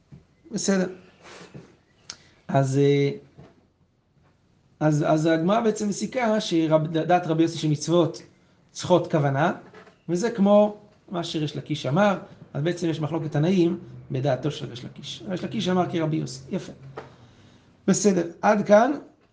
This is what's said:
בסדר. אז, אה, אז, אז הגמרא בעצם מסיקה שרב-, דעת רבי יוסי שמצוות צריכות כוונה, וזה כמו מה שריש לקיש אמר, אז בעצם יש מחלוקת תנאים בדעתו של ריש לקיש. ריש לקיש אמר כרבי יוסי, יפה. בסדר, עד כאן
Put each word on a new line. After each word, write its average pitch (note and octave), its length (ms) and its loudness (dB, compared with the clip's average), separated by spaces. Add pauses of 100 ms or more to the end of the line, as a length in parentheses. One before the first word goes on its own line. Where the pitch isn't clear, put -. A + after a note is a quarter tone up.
(520)
בסדר. G3 360 0 (1600)
אז, C3+ 300 2
אה, C#3+ 320 4 (1700)
אז, D3+ 280 2
אז D#3 180 2
הגמרא E3+ 360 2
בעצם G#3+ 280 0
מסיקה A3 520 -2
שרב-, D#3+ 460 2
דעת D#3+ 400 0
רבי D#3+ 160 2
יוסי D#3+ 140 0
שמצוות D#3 640 0 (500)
צריכות E3+ 400 0
כוונה, C#3+ 400 2 (580)
וזה F#3 220 -2
כמו G#3 460 4 (340)
מה F3 120 -6
שריש D3+ 320 -6
לקיש D3 300 -8
אמר, F3+ 340 2 (340)
אז C#3 100 -4
בעצם F3 260 -2
יש D#3 100 -2
מחלוקת D#3 320 -4
תנאים F3 480 2 (320)
בדעתו C3+ 400 -2
של C3 180 -12
ריש B2 160 -14
לקיש. - 420 -16
ריש F3+ 160 -6
לקיש F#3+ 240 -6
אמר F3+ 240 0
כרבי D#3+ 260 -2
יוסי, D3+ 320 -8
יפה. - 220 -8 (1160)
בסדר, F#3 440 2 (100)
עד G3+ 240 2
כאן A3 260 6 (420)